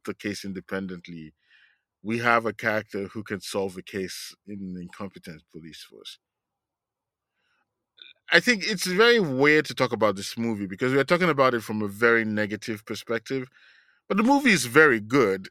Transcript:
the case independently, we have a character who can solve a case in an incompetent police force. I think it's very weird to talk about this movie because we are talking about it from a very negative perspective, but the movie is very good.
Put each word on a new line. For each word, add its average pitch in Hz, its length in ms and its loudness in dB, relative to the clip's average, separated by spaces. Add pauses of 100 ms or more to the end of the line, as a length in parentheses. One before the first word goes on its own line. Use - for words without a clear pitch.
the 104 80 -6
case 101 320 -8
independently, 92 880 -10 (680)
we 113 180 -4
have 117 260 2
a 107 80 -2
character 107 560 -4
who 110 140 -10
can 101 180 -8
solve 98 360 -6
a 92 40 -12
case - 520 -10 (140)
in 101 120 -14
an 92 220 -10
incompetent 87 680 -16
police 80 320 -18
force. - 340 -20 (2250)
I 170 80 6
think 196 260 0
it's 202 200 -4
very 220 340 4
weird 147 460 4
to - 100 -10
talk 123 160 0
about 104 240 0
this 98 220 -10
movie 113 300 -4
because 123 260 -2
we 139 60 2
are 135 40 2
talking 175 260 2
about 135 240 4
it 117 100 -2
from 107 180 -4
a 104 60 -2
very 113 380 4
negative 107 600 -4
perspective, 117 600 -6 (600)
but 196 100 -2
the 214 60 2
movie 269 280 4
is 147 140 4
very 127 340 6
good. 104 520 0